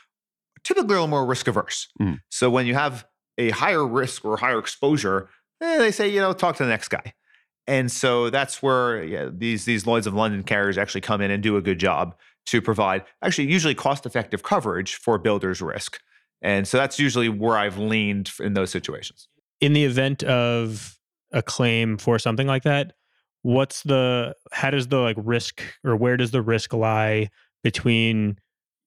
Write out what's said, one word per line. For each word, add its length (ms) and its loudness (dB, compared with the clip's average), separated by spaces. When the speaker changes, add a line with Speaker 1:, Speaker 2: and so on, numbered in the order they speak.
Speaker 1:
typically 320 0
a 60 2
little 80 0
more 180 0
risk 220 -2
averse. 400 -2
Speaker 2:
Mm. 200 -2
Speaker 1:
So 180 2
when 180 2
you 80 0
have 320 -2
a 140 0
higher 340 0
risk 400 -2
or 120 -2
higher 240 0
exposure, 680 0
eh, 180 0
they 120 4
say, 180 0
you 120 0
know, 120 2
"Talk 240 0
to 60 -2
the 60 0
next 200 -2
guy." 260 -6
And 240 2
so 400 2
that's 320 -2
where, 400 2
yeah, 300 -6
these, 320 -4
these 220 -2
Lloyd's 200 2
of 80 -4
London 300 0
carriers 340 0
actually 220 -4
come 200 -2
in 100 0
and 120 -2
do 140 2
a 60 0
good 180 0
job 340 0
to 160 2
provide 420 0
actually 280 0
usually 240 2
cost-effective 680 -4
coverage 520 -2
for 240 0
builder's 440 0
risk. 360 -8
And 260 0
so 80 2
that's 220 0
usually 320 2
where 260 0
I've 220 -2
leaned 500 0
f-, 100 -16
in 140 -2
those 180 0
situations. 580 -10
Speaker 3:
In 120 4
the 120 6
event 400 0
of 760 0
a 100 0
claim 540 0
for 220 2
something 280 0
like 180 0
that, 280 0
what's 400 0
the, 540 2
how 180 -2
does 180 0
the, 100 2
like, 200 2
risk, 440 -2
or 120 2
where 220 2
does 140 0
the 100 2
risk 320 0
lie 560 2
between 760 2